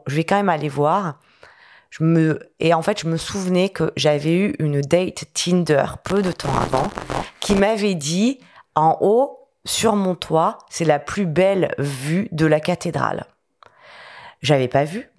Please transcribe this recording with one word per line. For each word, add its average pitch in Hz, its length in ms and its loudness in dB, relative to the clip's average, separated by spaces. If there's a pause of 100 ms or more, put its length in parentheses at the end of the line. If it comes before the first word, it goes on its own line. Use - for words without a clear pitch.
je 139 80 -4
vais 160 80 0
quand 196 140 0
même 202 100 0
aller 151 220 0
voir. 151 500 0 (720)
Je - 160 -4
me... 160 340 4 (220)
Et 160 120 4
en 165 80 2
fait, 202 200 -4
je 156 60 -6
me 165 100 -2
souvenais 185 500 0
que 165 300 -4
j'avais 151 400 2
eu 196 220 0
une 147 200 0
date 170 540 0
Tinder 165 520 2 (200)
peu 196 160 0
de 185 100 0
temps 139 240 -4
avant 131 340 0 (520)
qui 202 140 0
m'avait 202 400 2
dit, 175 440 0 (340)
en 156 280 4
haut, 233 480 0 (160)
sur 214 320 0
mon 185 180 0
toit, « 165 440 0 (100)
C'est - 160 -4
la 147 140 2
plus 202 260 -4
belle 180 520 2
vue 143 540 -4
de 160 140 0
la 151 160 4
cathédrale. » 160 640 -4 (1160)
J'avais 131 280 2
pas 139 160 2
vu. 190 340 -10